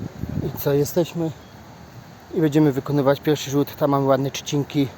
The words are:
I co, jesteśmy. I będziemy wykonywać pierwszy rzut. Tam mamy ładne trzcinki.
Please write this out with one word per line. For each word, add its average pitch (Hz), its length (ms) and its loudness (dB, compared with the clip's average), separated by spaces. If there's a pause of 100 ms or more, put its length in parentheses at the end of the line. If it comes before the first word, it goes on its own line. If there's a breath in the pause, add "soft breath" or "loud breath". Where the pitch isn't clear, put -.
(440)
I - 160 -6
co, 143 140 0
jesteśmy. 160 580 0 (1040)
I 180 80 0
będziemy 151 300 4
wykonywać 139 480 0
pierwszy 143 320 -2
rzut. 143 240 0
Tam 151 140 0
mamy 139 160 2
ładne 135 260 2
trzcinki. 143 560 -2 (100)